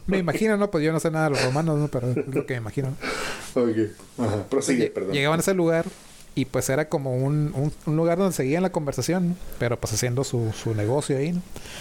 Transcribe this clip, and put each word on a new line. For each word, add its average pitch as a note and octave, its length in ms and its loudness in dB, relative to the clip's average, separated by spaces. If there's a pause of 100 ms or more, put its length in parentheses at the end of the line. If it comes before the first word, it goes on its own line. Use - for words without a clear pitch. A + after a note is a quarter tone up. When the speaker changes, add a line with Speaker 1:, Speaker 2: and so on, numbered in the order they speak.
Speaker 1:
Me G3 120 2
imagino, G3+ 380 2
¿no? G3+ 140 2
Pues D#3+ 140 0
yo D#3+ 80 2
no D#3+ 80 2
sé E3 100 0
nada D#3 140 2
de D3+ 80 4
los C3 120 2
romanos, D3 340 2
¿no? D3 100 2
Pero B2+ 240 -2
es B2 40 0 (120)
lo C3+ 180 -2
que C3+ 80 -4
me A#2+ 60 -4
imagino. C3 280 -2 (640)
Speaker 2:
Ok. A2 360 2 (280)
Ajá. G#2 300 0
Prosigue, C3+ 400 2
Speaker 1:
Lle-, - 40 -6
Speaker 2:
perdón. F#2+ 200 -4
Speaker 1:
llegaban D3 260 2
a E3 40 0
ese G3 120 2
lugar E3 300 2 (500)
y, C3 120 0
pues, C3 240 -2
era D3+ 180 0
como C3+ 280 -2
un, D3 380 2
un, C#3+ 180 0 (120)
un D#3 120 0
lugar E3+ 200 4
donde F#3 180 4
seguían D3 280 2
la F#3+ 100 2
conversación, E3 580 0
¿no? F3+ 60 -2 (220)
Pero, A#2+ 200 0
pues, - 140 -4
haciendo B2 320 0
su, A2+ 280 -2
su A2+ 220 -2
negocio C3 440 0
ahí, D3+ 140 0
¿no? F3+ 100 -2 (380)